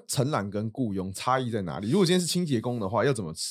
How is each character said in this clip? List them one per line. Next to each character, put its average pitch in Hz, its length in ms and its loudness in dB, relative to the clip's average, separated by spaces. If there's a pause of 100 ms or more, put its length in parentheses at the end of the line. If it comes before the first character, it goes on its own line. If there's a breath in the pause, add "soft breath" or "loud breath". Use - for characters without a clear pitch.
承 139 240 0
揽 104 200 0
跟 104 200 -2
雇 113 220 -2
佣 95 220 -4
差 131 260 0
异 123 100 -2
在 107 120 -2
哪 80 180 -4
里？ 104 80 -4
如 160 100 4
果 196 60 6
今 160 80 4
天 180 80 4
是 175 60 -2
清 175 180 0
洁 135 160 2
工 123 180 -2
的 101 80 -2
话， 110 200 2
要 143 40 6
怎 110 140 -2
么 78 80 -6 (180)